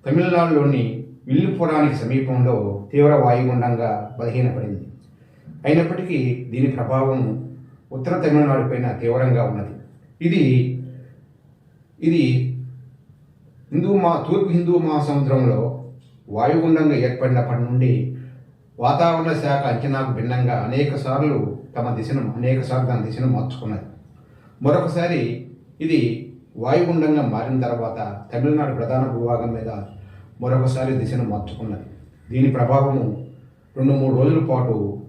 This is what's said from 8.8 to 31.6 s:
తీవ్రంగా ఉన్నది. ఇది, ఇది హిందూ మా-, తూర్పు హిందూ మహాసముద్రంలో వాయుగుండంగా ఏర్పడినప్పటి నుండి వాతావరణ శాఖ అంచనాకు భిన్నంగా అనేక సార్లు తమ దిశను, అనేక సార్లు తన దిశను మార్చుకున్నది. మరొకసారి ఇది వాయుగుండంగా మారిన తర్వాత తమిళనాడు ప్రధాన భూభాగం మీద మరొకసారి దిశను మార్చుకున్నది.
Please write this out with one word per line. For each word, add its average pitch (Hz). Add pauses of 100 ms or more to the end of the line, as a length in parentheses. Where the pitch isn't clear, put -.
తీవ్రంగా 117
ఉన్నది. 104 (520)
ఇది, 165 (1600)
ఇది 131 (1200)
హిందూ 190
మా-, 170
తూర్పు 196
హిందూ 170
మహాసముద్రంలో 135 (440)
వాయుగుండంగా 156
ఏర్పడినప్పటి 127
నుండి 127 (640)
వాతావరణ 165
శాఖ 143
అంచనాకు 135
భిన్నంగా 123
అనేక 127
సార్లు 135 (200)
తమ 120
దిశను, 113
అనేక 127
సార్లు 127
తన 110
దిశను 123
మార్చుకున్నది. - (800)
మరొకసారి 151 (300)
ఇది 151 (240)
వాయుగుండంగా 151
మారిన 127
తర్వాత 113 (120)
తమిళనాడు 147
ప్రధాన 127
భూభాగం 117
మీద 113 (720)
మరొకసారి 127
దిశను 120
మార్చుకున్నది. 104 (480)